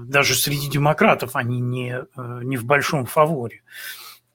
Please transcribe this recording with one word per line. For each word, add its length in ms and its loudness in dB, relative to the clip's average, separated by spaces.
даже 300 2
среди 340 -2
демократов 640 2
они 240 -2
не, 360 -4
э, 280 -10
не 140 -2
в 80 -6
большом 400 2
фаворе. 560 2